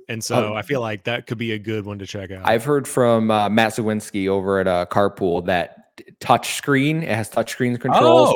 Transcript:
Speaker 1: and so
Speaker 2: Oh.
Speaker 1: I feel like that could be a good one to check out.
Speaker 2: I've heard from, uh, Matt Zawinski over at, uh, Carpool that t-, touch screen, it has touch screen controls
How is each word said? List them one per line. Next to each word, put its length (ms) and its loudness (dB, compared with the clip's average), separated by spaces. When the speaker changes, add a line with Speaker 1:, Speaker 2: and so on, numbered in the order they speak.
Speaker 1:
and 160 -8
so 300 -2
Speaker 2:
Oh. 0 -
Speaker 1:
I 80 -6
feel 180 -4
like 240 -6
that 240 -4
could 100 -6
be 140 -4
a 80 -4
good 260 -6
one 140 -10
to 60 -12
check 260 -12
out. 160 -6
Speaker 2:
I've 160 2
heard 240 0
from, 420 2
uh, 200 2
Matt 240 4
Zawinski 560 -2
over 300 0
at, 100 0
uh, 200 0
Carpool 580 0
that 500 -4
t-, 80 -18
touch 340 0
screen, 480 0
it 60 -6
has 180 -2
touch 240 -4
screen 240 -2
controls 600 4